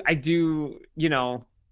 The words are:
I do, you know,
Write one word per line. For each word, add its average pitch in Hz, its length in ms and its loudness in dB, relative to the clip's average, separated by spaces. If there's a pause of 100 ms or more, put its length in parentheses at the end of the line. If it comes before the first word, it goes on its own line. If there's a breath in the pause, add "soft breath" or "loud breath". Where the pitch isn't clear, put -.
I 165 80 2
do, 156 640 0 (160)
you 160 140 0
know, 123 360 0 (260)